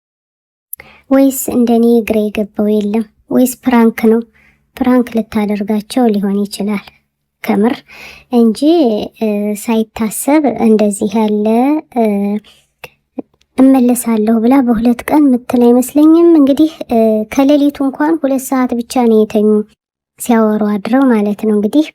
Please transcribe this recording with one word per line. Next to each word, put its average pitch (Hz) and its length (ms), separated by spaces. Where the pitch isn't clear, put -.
ወይስ 269 300
እንደኔ 233 340
ግራ 214 180
የገባው 208 500
የለም? 214 360
ወይስ 254 280
ፕራንክ 233 480
ነው? 220 140
ፕራንክ 247 340
ልታደርጋቸው 214 960
ሊሆን 202 300
ይችላል 202 480
ከምር 220 300
እንጂ፣ 233 260
እ፣ 226 120
ሳይታሰብ 226 880
እንደዚህ 214 520
ያለ፣ 208 320
እ፣ 233 120
"እመለሳለሁ" 240 800
ብላ 240 220
በሁለት 240 440
ቀን 302 220
ምትል 247 360
አይመስለኝም። 294 720
እንግዲህ፣ 294 380
እ፣ 233 120
ከሌሊቱ 285 560
እንኳን 269 340
ሁለት 269 260
ሰዓት 254 320
ብቻ 233 180
ነው 226 140
የተኙ 214 300
ሲያወሩ 214 480
አድረው 220 380
ማለት 208 360
ነው። 220 120
እንግዲህ 214 420